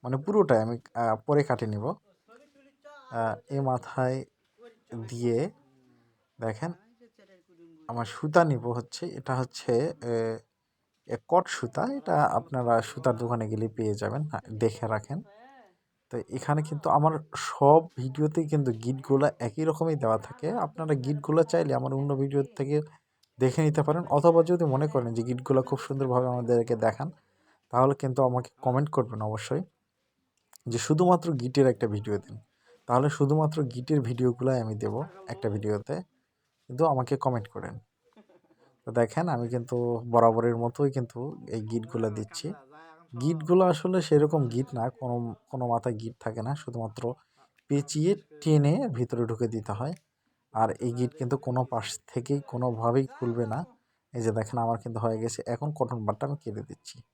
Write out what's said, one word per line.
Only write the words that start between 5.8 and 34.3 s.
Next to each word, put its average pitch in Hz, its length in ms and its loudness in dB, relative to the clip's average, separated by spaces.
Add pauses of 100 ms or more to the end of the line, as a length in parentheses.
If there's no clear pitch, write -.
দেখেন, 113 320 -6 (1160)
আমার 120 160 -4
সুতা 156 400 4
নিব 123 220 0
হচ্ছে, 120 400 -6
এটা 127 300 -6
হচ্ছে, 127 680 0
এ, 113 360 -2 (680)
এ, 117 100 -4 (120)
কট 180 200 4
সুতা। - 380 -4
এটা 220 360 0
আপনারা 117 600 2
সুতার 131 340 -2
দোকানে 117 320 -2
গেলে 110 200 -2
পেয়ে 110 260 -2
যাবেন, 107 280 -4
হ্যাঁ, 151 180 -6 (100)
দেখে 110 360 0
রাখেন। 110 360 -4 (880)
তো 120 80 -8 (100)
এখানে 147 340 -2
কিন্তু 151 280 -4
আমার 151 220 6 (240)
সব 156 600 6
ভিডিওতেই 151 520 0
কিন্তু 147 220 2
গিটগুলা 135 680 0
একই 120 260 -4
রকমই 160 320 0
দেওয়া 113 220 2
থাকে। - 340 -6
আপনারা 160 420 -2
গিটগুলা 147 480 0
চাইলে 156 320 2
আমার 131 200 -2
অন্য 139 220 -2
ভিডিও 139 260 0
থেকে 139 400 -2 (560)
দেখে 131 240 2
নিতে 151 200 4
পারেন, 151 240 0
অথবা 165 360 6
যদি 170 220 2
মনে 143 240 2
করেন 120 260 -2
যে 117 80 -2
গিটগুলা 127 400 0
খুব 135 160 -4
সুন্দরভাবে 127 480 0
আমাদেরকে 120 500 2
দেখান, 110 340 0 (600)
তাহলে 131 240 4
কিন্তু 135 280 0
আমাকে 123 280 0 (100)
কমেন্ট 135 300 0
করবেন 113 320 -2
অবশ্যই 110 400 -4 (1040)
যে 117 100 -2
শুধুমাত্র 170 540 4
গিটের 127 340 4
একটা 120 200 2
ভিডিও 104 320 -2
দিন। 107 200 -12 (480)
তাহলে 131 240 4
শুধুমাত্র 151 520 0
গিটের 127 380 -2
ভিডিওগুলাই 123 600 0